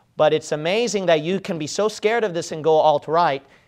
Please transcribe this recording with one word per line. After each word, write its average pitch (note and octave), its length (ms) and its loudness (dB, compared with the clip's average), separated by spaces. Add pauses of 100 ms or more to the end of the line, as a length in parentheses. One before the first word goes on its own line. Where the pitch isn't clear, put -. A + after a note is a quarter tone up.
(160)
But D3+ 160 4
it's D#3 200 -2
amazing F#3 540 -2
that E3 140 4
you F3+ 200 -2
can F#3 180 -8
be D3+ 80 -6
so G3+ 220 -2
scared A3 360 -2
of F3+ 100 -4
this E3 180 -6
and D#3+ 100 -10
go D#3 140 4
alt-right. D3+ 680 2 (240)